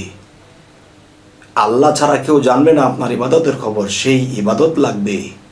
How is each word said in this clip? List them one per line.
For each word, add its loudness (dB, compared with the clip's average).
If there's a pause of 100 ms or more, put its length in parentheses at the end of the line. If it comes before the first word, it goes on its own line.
(1600)
আল্লাহ 2
ছাড়া 0
কেউ 2 (120)
জানবে 4
না 2
আপনার -4
ইবাদতের 0
খবর, -2 (160)
সেই 2 (200)
ইবাদত 0 (120)
লাগবে। -4 (360)